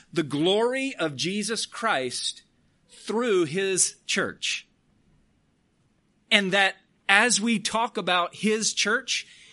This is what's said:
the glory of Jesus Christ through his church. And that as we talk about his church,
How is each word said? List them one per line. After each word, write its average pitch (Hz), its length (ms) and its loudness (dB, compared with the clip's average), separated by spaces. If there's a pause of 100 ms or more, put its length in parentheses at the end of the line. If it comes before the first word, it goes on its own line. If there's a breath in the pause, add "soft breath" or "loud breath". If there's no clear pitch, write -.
(140 loud breath)
the 165 100 0
glory 220 760 0
of 151 200 -4
Jesus 208 480 -4
Christ - 760 -4 (440)
through 208 580 0
his 190 500 0 (100)
church. - 600 -4 (1700)
And 196 220 2
that 196 220 2 (340)
as 208 320 4
we 226 180 0
talk 226 380 -2
about 180 380 0
his 214 380 0
church, - 540 -2 (260 loud breath)